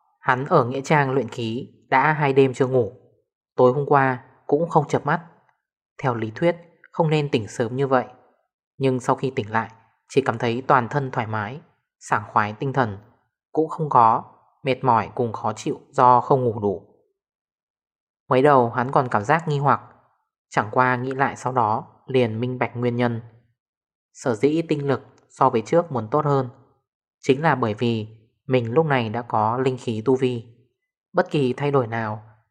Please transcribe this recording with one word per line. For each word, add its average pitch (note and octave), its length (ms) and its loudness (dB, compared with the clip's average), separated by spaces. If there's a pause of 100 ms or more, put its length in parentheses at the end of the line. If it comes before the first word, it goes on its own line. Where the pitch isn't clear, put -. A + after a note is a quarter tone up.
(200)
hắn C3 260 -2
ở D3+ 200 4
Nghĩa C3+ 160 -6
Trang C#3 300 2
luyện C3 160 0
khí A#2 420 -6 (200)
đã C#3 240 2
hai C#3+ 200 0
đêm C3+ 200 4
chưa B2+ 140 0
ngủ. B2+ 240 0 (640)
Tối B2+ 180 6
hôm C#3+ 140 -2
qua C3+ 360 2 (240)
cũng D#3+ 220 0
không D3+ 180 2
chợp - 180 -2
mắt. D#3 200 -2 (800)
Theo B2+ 120 -2
lý A2 200 -6
thuyết, E3+ 200 0 (360)
không E3 180 0
nên D3+ 200 0
tỉnh A2 180 -2
sớm A#2 280 -4
như C#3 120 -2
vậy. B2+ 180 2 (720)
Nhưng C3 220 0
sau B2+ 160 0
khi C3 200 -4
tỉnh G#2+ 160 -6
lại, A2 200 -2 (380)
chỉ C3+ 120 0
cảm C3 160 -2
thấy A#2+ 300 -4
toàn B2+ 220 4
thân C#3 220 -4
thoải A2+ 160 -4
mái, A2 340 -8 (380)
sảng G#2+ 240 -2 (100)
khoái G#2+ 200 0
tinh C3+ 200 -6
thần, A2+ 240 0 (540)
cũng D#3 180 0
không D3+ 200 -6
có A#2+ 340 4 (400)
mệt C3+ 200 -2
mỏi A2+ 320 2
cùng A#2 180 -4
khó G#2+ 200 -6
chịu B2+ 260 -8 (100)
do B2 320 6
không C3+ 220 0
ngủ A#2 160 -2
đủ. G2 220 -2 (1500)
Mới C3 120 4
đầu C3 280 6
hắn B2 220 -4
còn C#3+ 160 2
cảm G#2 160 0
giác D#3+ 240 0
nghi D3 120 -2
hoặc, C3 220 2 (680)
chẳng G#2+ 220 -2
qua B2+ 240 2
nghĩ C3 160 -6
lại C3+ 240 -2
sau B2+ 180 -6
đó A#2 340 0 (200)
liền A#2+ 320 0
minh B2 200 -4
bạch A#2 160 -4
nguyên A#2+ 200 -2
nhân. A#2+ 260 -2 (920)
Sở B2 220 -4
dĩ D3+ 260 0
tinh D3 260 -4
lực C3 140 -2 (280)
so C3+ 200 2
với A#2 120 -2
trước E3 300 0
muốn A2+ 200 -6
tốt D3 140 0
hơn, C3+ 240 0 (720)
chính C#3 200 0
là D#3 140 2
bởi A#2+ 180 -2
vì A2+ 340 -2 (400)
mình A#2+ 260 0
lúc D#3+ 120 2
này B2+ 240 0
đã A#2 120 -6
có A#2 360 -2
linh C3 200 -2
khí A2 280 -6
tu C3 100 2
vi. B2+ 300 -2 (680)
Bất - 180 0
kỳ C3 220 0
thay C#3+ 180 -4
đổi C3 160 2
nào A2 360 -6 (280)